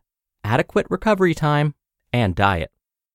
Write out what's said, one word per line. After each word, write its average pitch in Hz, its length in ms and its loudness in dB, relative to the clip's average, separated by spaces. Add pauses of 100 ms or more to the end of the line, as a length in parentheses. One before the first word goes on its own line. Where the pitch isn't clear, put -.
(440)
adequate 151 460 -2
recovery 190 440 0
time 147 400 0 (400)
and 107 220 0
diet. 98 340 0 (460)